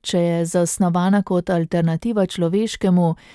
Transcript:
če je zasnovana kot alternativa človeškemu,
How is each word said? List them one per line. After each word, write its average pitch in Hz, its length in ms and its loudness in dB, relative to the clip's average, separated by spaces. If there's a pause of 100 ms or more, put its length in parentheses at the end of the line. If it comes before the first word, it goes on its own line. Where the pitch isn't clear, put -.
če - 180 -2
je 170 280 0
zasnovana 180 760 0
kot 180 280 -2
alternativa 170 760 0
človeškemu, 180 880 0 (200)